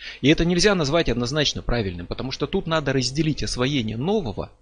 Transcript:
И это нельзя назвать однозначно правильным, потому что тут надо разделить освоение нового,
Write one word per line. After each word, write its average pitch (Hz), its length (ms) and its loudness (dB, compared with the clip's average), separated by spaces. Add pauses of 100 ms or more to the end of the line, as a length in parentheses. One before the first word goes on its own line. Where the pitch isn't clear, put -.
(220)
И 123 60 4
это 165 160 6
нельзя 175 320 4
назвать 160 320 2
однозначно 131 540 0
правильным, 95 460 -2
потому 131 240 -6
что - 140 -4
тут 190 220 -2
надо 156 240 0
разделить 135 500 0
освоение 123 540 -2
нового, 131 560 -2 (100)